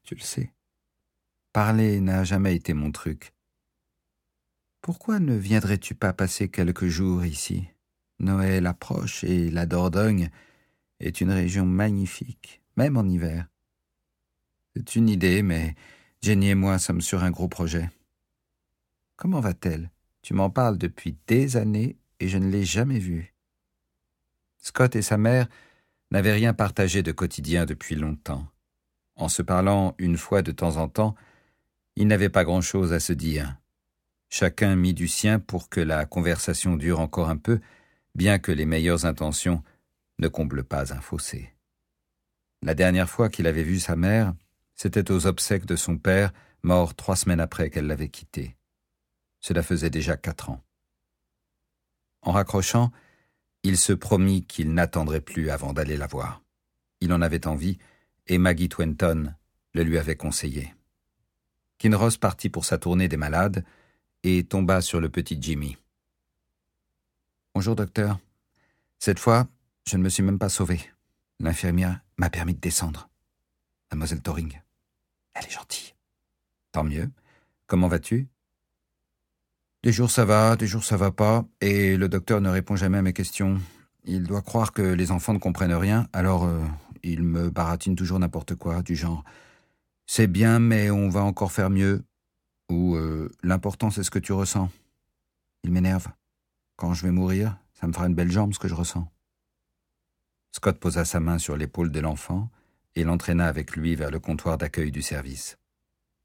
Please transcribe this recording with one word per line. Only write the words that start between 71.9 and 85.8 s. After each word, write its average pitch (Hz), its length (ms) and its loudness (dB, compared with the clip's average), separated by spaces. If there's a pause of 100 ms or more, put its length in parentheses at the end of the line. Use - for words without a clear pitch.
m'a 85 140 0
permis 85 240 -4
de - 40 -10
descendre. 82 500 -4 (840)
Mademoiselle 76 300 -6
Toring. 76 380 -6 (720)
Elle - 120 -12
est - 40 -14
gentille. » - 440 -14 (760)
Tant 76 100 -2
mieux. 78 300 -4 (560)
Comment 90 180 4
vas-tu ? 110 400 0 (1600)
Des 120 80 4
jours 110 180 2
ça 117 140 4
va, 110 320 6
des 110 100 0
jours 101 160 -4
ça 107 140 0
va 92 160 2
pas, 110 340 2 (140)
et 98 360 4
le 92 120 2
docteur 101 320 0
ne 95 80 2
répond 92 260 0
jamais 95 240 2
à 95 40 2
mes 92 100 2
questions. 95 480 -2 (420)
Il 90 220 -4
doit 98 180 -4
croire - 300 -2
que 104 100 -2
les 92 300 2
enfants 90 200 -2
ne 101 60 0
comprennent 87 360 0
rien, 101 380 2